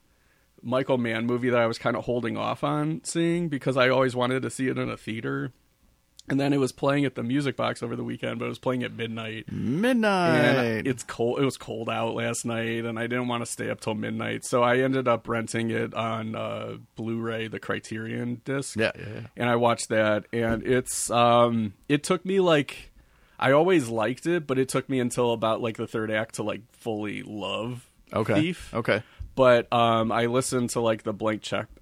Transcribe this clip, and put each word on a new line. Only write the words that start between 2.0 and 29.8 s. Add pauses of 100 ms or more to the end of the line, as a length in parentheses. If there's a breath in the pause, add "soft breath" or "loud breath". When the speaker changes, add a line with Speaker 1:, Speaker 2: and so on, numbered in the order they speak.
Speaker 1:
holding
off
on
seeing
because
I
always
wanted
to
see
it
in
a
theater. (720)
And
then
it
was
playing
at
the
Music
Box
over
the
weekend,
but
it
was
playing
at
midnight.
Speaker 2:
Midnight.
Speaker 1:
And
it's
cold.
It
was
cold
out
last
night,
and
I
didn't
wanna
stay
up
till
midnight,
so
I
ended
up
renting
it
on,
uh, (220)
Blu-ray,
the
Criterion
disc.
Speaker 2:
Yeah,
yeah, (100)
yeah. (160)
Speaker 1:
And
I
watched
that,
and
it's,
um, (140)
it
took
me,
like, (480 soft breath)
I
always
liked
it,
but
it
took
me
until
about,
like,
the
third
act
to,
like, (120)
fully
love (240)
Speaker 2:
Okay.
Speaker 1:
Thief.
Speaker 2:
Okay. (340 loud breath)
Speaker 1:
But,
um,